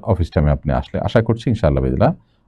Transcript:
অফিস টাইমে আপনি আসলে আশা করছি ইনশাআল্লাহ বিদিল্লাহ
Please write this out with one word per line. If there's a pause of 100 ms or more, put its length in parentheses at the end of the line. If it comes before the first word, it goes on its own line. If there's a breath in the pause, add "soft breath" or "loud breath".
অফিস
টাইমে
আপনি
আসলে
আশা
করছি
ইনশাআল্লাহ
বিদিল্লাহ (340)